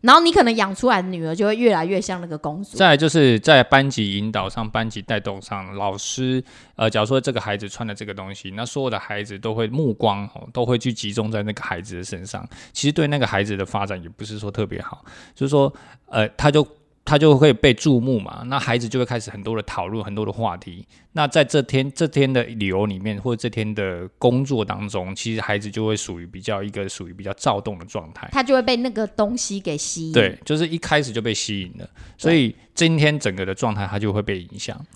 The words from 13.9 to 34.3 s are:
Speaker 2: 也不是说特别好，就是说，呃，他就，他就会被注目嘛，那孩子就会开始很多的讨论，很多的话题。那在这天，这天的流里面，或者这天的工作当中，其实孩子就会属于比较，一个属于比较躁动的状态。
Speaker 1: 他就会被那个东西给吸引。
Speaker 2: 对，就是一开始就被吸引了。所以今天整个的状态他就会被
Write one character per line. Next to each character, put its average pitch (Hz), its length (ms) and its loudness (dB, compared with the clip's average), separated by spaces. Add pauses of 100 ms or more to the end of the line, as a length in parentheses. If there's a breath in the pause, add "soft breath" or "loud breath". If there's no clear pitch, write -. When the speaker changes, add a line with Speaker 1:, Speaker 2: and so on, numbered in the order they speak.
Speaker 2:
也 82 60 -14
不 107 160 -14
是 107 140 -10
说 104 120 -8
特 107 140 -2
别 - 160 -8
好， - 240 -14 (300 loud breath)
就 139 120 -2
是 135 40 0
说， 139 200 6 (360 loud breath)
呃， 107 240 0
他 - 200 2
就， 147 160 4 (380)
他 151 140 4
就 151 180 8
会 143 160 8
被 123 220 6
注 131 260 4
目 127 180 0
嘛， 95 280 -10
那 135 120 -4
孩 123 200 0
子 120 100 -4
就 127 100 -2
会 123 60 2
开 117 160 -4
始 104 100 -12
很 101 120 -14
多 110 120 -6
的 107 80 -4
讨 - 240 -6
论， 104 160 -6
很 95 120 -8
多 107 100 -2
的 104 80 -6
话 101 240 -4
题。 90 300 -16 (260 soft breath)
那 151 140 0
在 151 160 4
这 139 200 2
天， 135 320 0
这 165 120 0
天 139 240 2
的 127 140 2
流 101 400 -2
里 98 140 -4
面， 101 200 -4
或 120 160 -2
者 110 60 -8
这 123 80 -4
天 107 260 -4
的 92 320 -6 (120)
工 127 260 2
作 135 180 0
当 101 240 -6
中， 95 300 -6
其 113 180 -6
实 110 60 -4
孩 104 180 -2
子 104 120 -8
就 110 160 -4
会 107 100 0
属 90 240 -8
于 87 60 -14
比 92 160 -16
较， 101 200 -4
一 104 60 -8
个 98 180 -8
属 92 220 -12
于 85 60 -16
比 98 100 -16
较 98 80 -8
躁 104 260 0
动 101 200 -8
的 87 80 -16
状 85 260 -12
态。 - 200 -16
Speaker 1:
他 269 100 0
就 262 120 2
会 254 60 4
被 247 160 0
那 240 140 -2
个 214 160 -4
东 208 280 -2
西 202 240 -6
给 170 200 -4
吸 165 300 -6
引。 160 40 -8
Speaker 2:
对， 101 320 4
就 151 140 -2
是 165 100 0
一 165 80 -4
开 151 260 0
始 127 100 -6
就 113 100 -4
被 113 100 -2
吸 101 300 -4
引 90 160 -12
了。 90 100 -14 (300 soft breath)
所 156 120 2
以 143 240 4 (200 soft breath)
今 165 240 4
天 151 200 4
整 104 160 -2
个 92 120 -4
的 95 80 -4
状 110 200 -2
态 98 120 -4
他 101 120 -4
就 101 140 0
会 101 80 0
被 101 220 -4